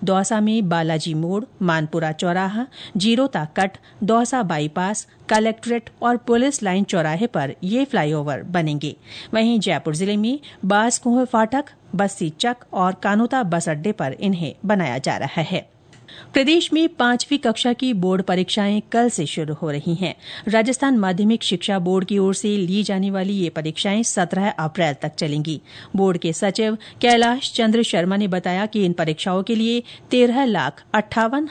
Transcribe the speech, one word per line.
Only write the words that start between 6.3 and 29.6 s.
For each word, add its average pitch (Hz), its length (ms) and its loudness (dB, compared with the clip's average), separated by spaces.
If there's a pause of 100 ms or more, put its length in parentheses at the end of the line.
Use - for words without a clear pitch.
लाइन 196 220 2
चौराहे 170 420 0
पर 143 280 -2 (100)
ये 233 200 0
फ्लाईओवर 151 580 -2
बनेंगे। 156 540 -2 (380)
वहीं 226 260 2
जयपुर 156 360 -2
जिले 196 200 0
में 233 240 -2 (240)
बासकुंह 233 600 2
फाटक, 240 400 0 (300)
बस्सी 190 360 -2
चक 240 260 -4 (160)
और 185 220 0
कानोता 233 480 0
बस 170 260 -2
अड्डे 160 240 -2
पर 139 280 -4
इन्हें 175 340 -2 (100)
बनाया 175 340 0
जा 135 180 -2
रहा 131 240 -4
है। - 360 -6 (580)
प्रदेश 311 380 2
में 320 160 2
पांचवी 247 500 0
कक्षा 240 340 0
की 254 220 -2
बोर्ड 185 280 0
परीक्षाएं 202 600 0 (100)
कल 240 160 4
से 170 180 -2
शुरू 151 280 -4
हो 156 160 -4
रही 151 240 -2
हैं। 165 200 -2 (340)
राजस्थान 240 480 2
माध्यमिक 208 460 2
शिक्षा 196 360 -2
बोर्ड 185 280 0
की 202 120 0
ओर 190 160 2
से 208 220 0
ली 196 260 0
जाने 196 280 0
वाली 196 220 -2
ये 190 160 0
परीक्षाएं 165 540 -2
सत्रह 196 480 0
अप्रैल 160 440 -2
तक 151 200 -8
चलेंगी। 151 460 -4 (360)
बोर्ड 190 220 2
के 165 140 -2
सचिव 214 460 -2 (220)
कैलाश 240 520 2
चंद्र 233 300 2
शर्मा 190 340 0
ने 208 120 0
बताया 180 380 -2
कि 214 180 0
इन 175 80 2
परीक्षाओं 175 500 -2
के 233 120 -2
लिए 226 280 0 (280)